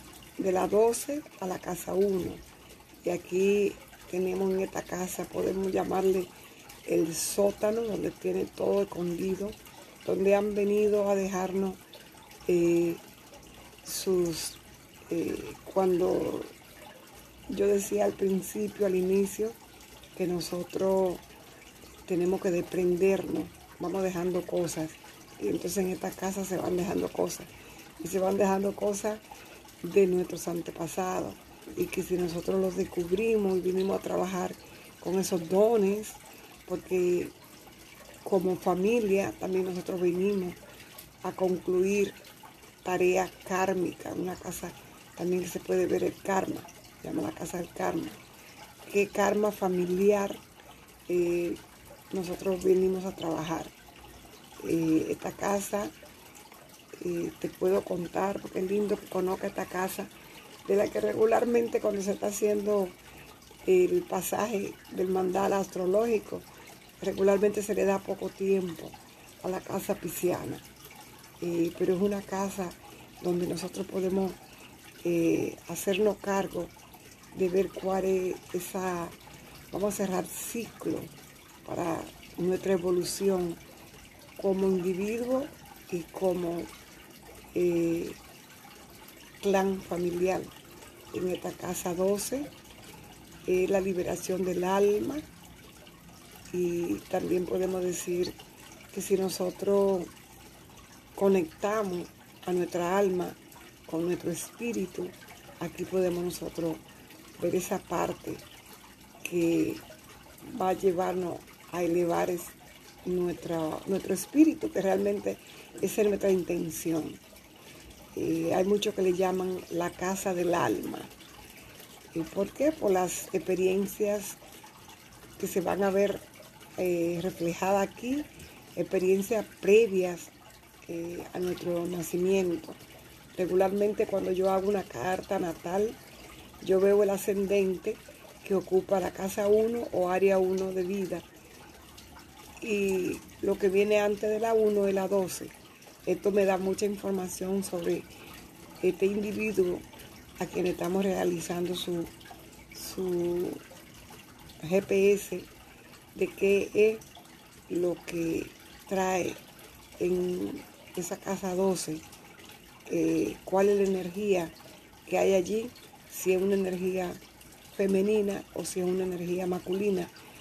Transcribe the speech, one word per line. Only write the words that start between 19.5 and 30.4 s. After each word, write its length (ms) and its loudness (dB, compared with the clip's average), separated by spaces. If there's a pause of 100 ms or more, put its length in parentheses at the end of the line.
que 100 -2
nosotros 880 0 (880)
tenemos 360 0
que 80 2
desprendernos, 960 2 (360)
vamos 220 -2
dejando 440 0
cosas, 440 -2 (500)
y 80 -2
entonces 300 -2
en 120 0
esta 200 -4
casa 340 -4
se 140 -4
van 180 0
dejando 340 0
cosas, 360 -2 (560)
y 60 -8
se 100 -2
van 180 2
dejando 400 2
cosas 420 -2 (640)
de 240 4
nuestros 420 0